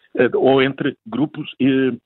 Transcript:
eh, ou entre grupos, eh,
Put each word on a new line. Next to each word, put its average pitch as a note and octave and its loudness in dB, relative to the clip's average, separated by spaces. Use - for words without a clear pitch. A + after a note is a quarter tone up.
eh, B2 2
ou C3+ 4
entre C#3 -4
grupos, C#3 -6
eh, C3 0